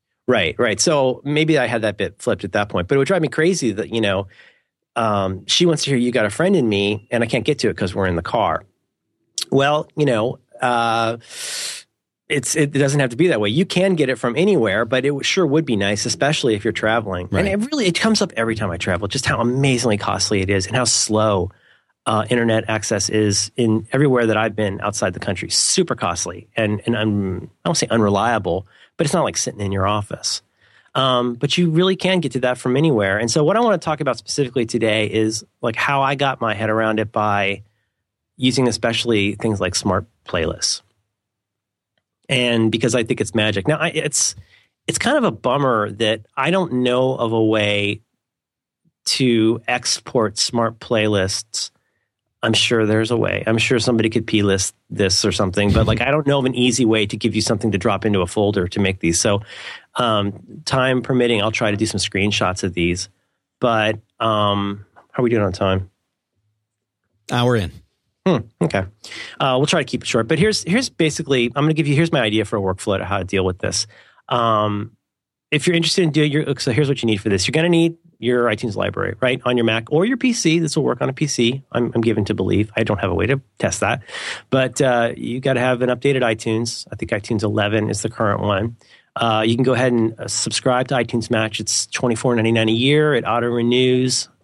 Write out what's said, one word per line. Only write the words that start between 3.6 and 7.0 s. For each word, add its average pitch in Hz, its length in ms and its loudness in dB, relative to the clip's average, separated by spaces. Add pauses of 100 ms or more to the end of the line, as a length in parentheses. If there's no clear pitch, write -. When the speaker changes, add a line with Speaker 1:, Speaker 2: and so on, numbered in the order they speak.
Speaker 1:
that, 92 200 -6
you 113 80 0
know, 98 260 0 (680)
um, 101 520 -2
she - 180 2
wants 160 180 2
to - 60 -4
hear 139 80 0
You 120 140 0
Got 113 140 2
a 104 40 -2
Friend 175 260 2
in 127 140 2
Me, 101 400 0